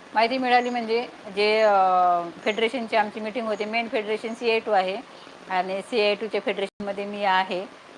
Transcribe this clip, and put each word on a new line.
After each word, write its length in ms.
माहिती 240
मिळाली 320
म्हणजे 380
जे, 260
अ, 100
फेडरेशनची 520
आमची 240
मीटिंग 260
होती, 180
मेन 240
फेडरेशन 460
सीआय 240
टू 120
आहे 260
आणि 320
सीआय 320
टूच्या 260
फेडरेशनमध्ये 640
मी 200
आहे, 420